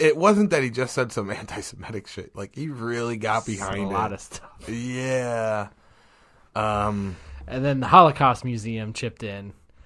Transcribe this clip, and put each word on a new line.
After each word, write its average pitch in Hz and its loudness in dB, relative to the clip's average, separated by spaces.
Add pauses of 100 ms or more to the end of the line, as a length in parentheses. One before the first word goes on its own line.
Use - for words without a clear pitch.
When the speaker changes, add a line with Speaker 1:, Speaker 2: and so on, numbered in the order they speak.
Speaker 1:
it 156 6
wasn't 202 6
that 151 4
he 127 0
just 123 -2
said 123 0
some 101 -4
<laughs> - -4
anti-Semitic 104 -10
shit. - -14
Like, 101 -12
he 147 -8
really 117 -4
got 110 0
Speaker 2:
It's 110 -4
Speaker 1:
behind 98 -4
Speaker 2:
a 98 -4
Speaker 1:
it. 98 -4
Speaker 2:
lot 101 0
of 98 -10
stuff. - -16
Speaker 1:
Yeah. 120 -2 (840)
Um, 104 -2 (300)
Speaker 2:
And 131 -4
then 139 0
the 123 -2
Holocaust 147 8
Museum 113 -6
chipped 113 -8
in 101 -8 (340)